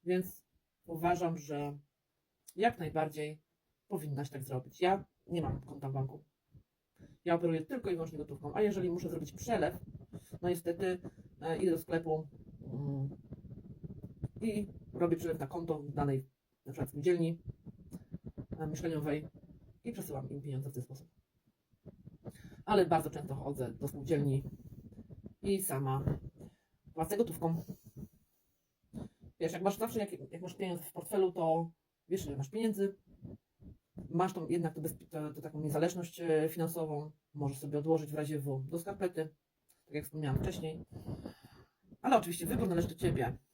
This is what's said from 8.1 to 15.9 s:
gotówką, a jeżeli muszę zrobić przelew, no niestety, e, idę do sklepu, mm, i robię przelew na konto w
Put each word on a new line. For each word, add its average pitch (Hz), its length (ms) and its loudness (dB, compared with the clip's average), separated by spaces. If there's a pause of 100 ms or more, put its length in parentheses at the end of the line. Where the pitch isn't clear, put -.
gotówką, 147 360 -6
a 208 80 4
jeżeli 185 280 4
muszę 180 180 0
zrobić - 240 -4
przelew, - 460 2 (640)
no 175 60 2
niestety, 180 520 0 (400)
e, 165 180 0
idę 185 120 6
do 160 80 6
sklepu, 160 500 0 (440)
mm, 139 360 -2 (1300)
i 208 280 2 (240)
robię 170 240 6
przelew 165 220 -2
na 143 80 -2
konto 165 320 -2
w 143 140 -6